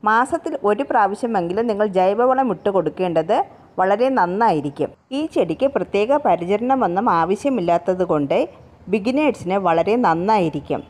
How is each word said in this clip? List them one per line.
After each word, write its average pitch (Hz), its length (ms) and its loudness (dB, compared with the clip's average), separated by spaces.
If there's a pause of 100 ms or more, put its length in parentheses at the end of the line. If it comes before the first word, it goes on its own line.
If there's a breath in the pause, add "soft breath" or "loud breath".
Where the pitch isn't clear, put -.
മാസത്തിൽ - 460 0 (160)
ഒരു 214 200 2
പ്രാവശ്യമെങ്കിലും 208 800 0
നിങ്ങൾ 208 180 0 (100)
ജൈവവളം 240 560 2
ഇട്ട് - 220 -2
കൊടുക്കേണ്ടത് 165 600 0 (440 loud breath)
വളരെ 202 280 2 (120)
നന്നായിരിക്കും. 175 720 0 (280)
ഈ 294 40 -2 (140)
ചെടിക്ക് 254 400 0
പ്രത്യേക 214 500 0
പരിചരണമൊന്നും 208 800 0 (120)
ആവശ്യമില്ലാത്തത് 180 920 0
കൊണ്ട് 151 260 0 (560 loud breath)
ബിഗിനേഴ്സിന് 226 640 -2 (100)
വളരെ 170 280 2 (120)
നന്നായിരിക്കും. 165 840 0